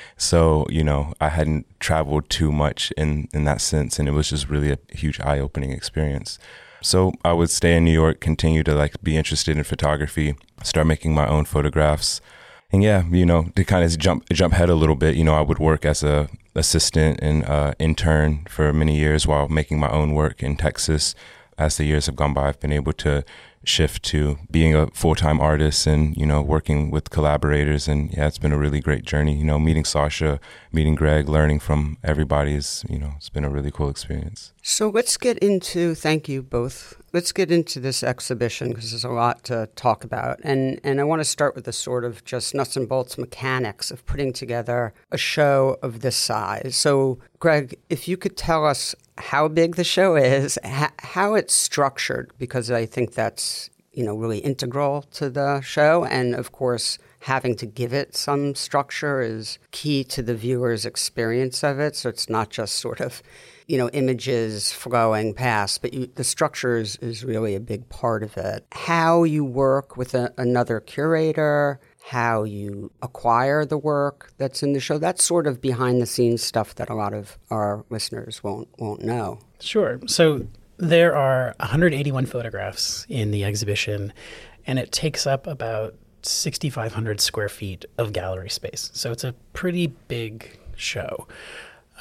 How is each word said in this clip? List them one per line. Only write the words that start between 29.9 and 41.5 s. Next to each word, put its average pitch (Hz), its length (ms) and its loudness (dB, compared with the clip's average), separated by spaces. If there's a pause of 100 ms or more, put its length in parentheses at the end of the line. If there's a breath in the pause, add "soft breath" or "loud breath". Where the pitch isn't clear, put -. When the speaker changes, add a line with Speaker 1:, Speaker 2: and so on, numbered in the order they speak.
Speaker 1:
meeting 78 240 4
Greg, 76 320 4
learning 76 320 4
from 73 420 -2
everybody 73 540 0
is, - 340 -6
you - 80 -4
know, 73 200 -6
it's - 120 -18
been 73 140 -4
a 71 60 -2
really 71 200 -4
cool 73 200 -4
experience. - 640 -10 (100)
Speaker 2:
So - 260 0
let's 233 280 0
get 240 220 0
into, 175 540 0
thank 156 360 0
you 135 120 -4
both. 127 540 -6 (160)
Let's 175 220 -2
get 180 180 0
into 160 280 2
this 127 220 -4
exhibition 120 720 -2
'cause 113 180 -10
there's 117 120 -8
a 123 60 -6
lot 120 360 0
to 113 300 -4
talk 117 300 0
about. 123 380 -4
And, 135 400 0
and 139 180 0
I - 20 2
wanna 156 220 0
start - 280 0